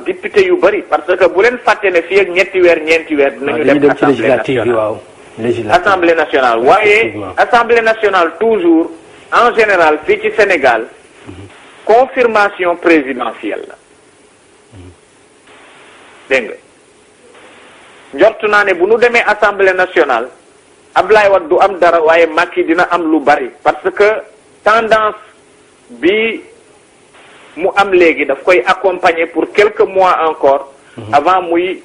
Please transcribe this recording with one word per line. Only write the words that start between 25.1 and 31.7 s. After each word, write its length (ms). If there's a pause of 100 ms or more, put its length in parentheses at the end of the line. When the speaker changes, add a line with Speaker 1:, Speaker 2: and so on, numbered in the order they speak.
Speaker 1:
bi 520 (1120)
mu 200
am 180
léegi 320
daf 180
koy 220
accompagner 640
pour 260
quelques 340
mois 300 (100)
encore. 460 (240)
Speaker 2:
Mhm. 160
Speaker 1:
Avant 300
muy, 420